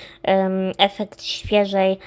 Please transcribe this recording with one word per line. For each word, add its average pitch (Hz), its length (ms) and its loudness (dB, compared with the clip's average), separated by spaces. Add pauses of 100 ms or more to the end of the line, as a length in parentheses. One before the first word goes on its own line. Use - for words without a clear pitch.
(240)
em, 190 540 2
efekt 202 460 0
świeżej, 196 840 0